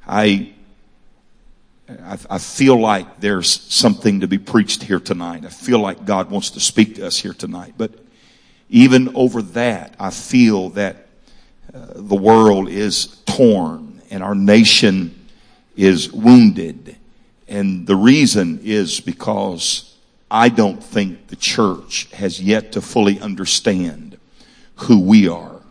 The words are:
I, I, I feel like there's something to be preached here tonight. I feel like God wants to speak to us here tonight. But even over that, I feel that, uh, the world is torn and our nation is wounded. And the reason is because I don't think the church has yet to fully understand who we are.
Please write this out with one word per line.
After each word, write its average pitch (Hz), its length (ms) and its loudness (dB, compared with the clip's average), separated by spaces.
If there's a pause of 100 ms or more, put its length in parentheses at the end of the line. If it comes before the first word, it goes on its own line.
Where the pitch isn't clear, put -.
I, 101 460 0 (1400)
I, 95 280 -16 (120)
I 98 80 -8
feel 131 420 2
like 107 400 -2
there's 98 300 -2
something - 720 0
to 95 60 -4
be 95 100 -2
preached - 460 -2
here 92 160 -4
tonight. 87 460 -10
I 85 40 -16
feel 120 300 -2
like 98 260 -6
God 95 240 -4
wants 98 220 -8
to - 80 -18
speak 107 360 -2
to 98 120 -14
us - 100 -6
here 98 160 -10
tonight. 87 420 -16
But 113 160 -8 (760)
even 127 460 4
over 120 260 -2
that, 101 580 -6
I 98 120 -8
feel 107 580 0
that, 95 380 -8 (680)
uh, - 120 -20 (100)
the 101 200 -4
world 104 520 4
is 101 400 -6 (180)
torn 85 840 0
and 98 120 -12
our 101 140 -6
nation 98 800 2 (640)
is 95 340 2
wounded. 107 840 4 (500)
And 95 400 -6
the 98 80 2
reason 107 680 2
is 104 380 -4
because 98 960 -8 (340)
I 113 200 4
don't 107 340 -2
think 95 440 -6
the - 100 -20
church - 760 -4
has 92 300 -8
yet 107 320 -2
to 101 80 -6
fully 101 400 -2
understand 92 960 -6 (580)
who 113 240 4
we 98 300 4
are. 85 420 -14